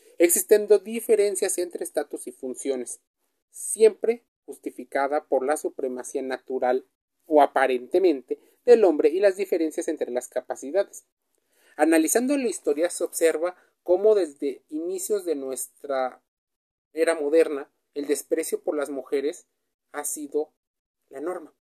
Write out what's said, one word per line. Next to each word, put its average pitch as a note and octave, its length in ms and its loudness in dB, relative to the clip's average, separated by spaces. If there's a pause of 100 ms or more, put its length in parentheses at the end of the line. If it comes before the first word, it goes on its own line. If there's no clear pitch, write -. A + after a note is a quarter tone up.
(180)
existiendo G#3 640 4
diferencias G3+ 760 -2
entre F3 260 -6
estatus - 420 -8
y B2+ 60 -14
funciones, B2+ 680 -8 (500)
siempre - 760 0 (220)
justificada C#3 800 -4
por C3 200 0
la D3 100 0
supremacía C3+ 680 -8
natural B2+ 640 -4 (400)
o D3+ 140 6
aparentemente C#3 1000 2 (240)
del A#3 180 8
hombre D#3 280 4
y F3 100 -2
las G3 160 4
diferencias E3+ 500 -2
entre D3 240 -6
las B2 160 -4
capacidades. C#3+ 800 -6 (720)
Analizando E3 600 2
la B3+ 120 -2
historia E3 420 -2
se - 140 -6
observa D#3+ 520 -2 (280)
cómo G3+ 320 4
desde C#3+ 520 -4
inicios F3+ 560 -6
de D#3+ 120 -2
nuestra C3 840 -8 (720)
era D#3+ 220 0
moderna D3 560 0 (240)
el C#3+ 140 -8
desprecio D#3+ 560 -4
por E3 120 -4
las D3 140 -4
mujeres C#3+ 560 -6 (460)
ha D3 120 -10
sido D3 480 -6 (580)
la C3+ 100 -14
norma. D#3+ 340 -10 (120)